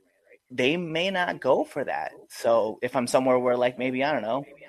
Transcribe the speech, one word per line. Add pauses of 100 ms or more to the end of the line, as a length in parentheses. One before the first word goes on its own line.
(500)
they
may
not
go
for
that. (160)
So
if
I'm
somewhere
where,
like,
maybe,
I
don't
know, (240)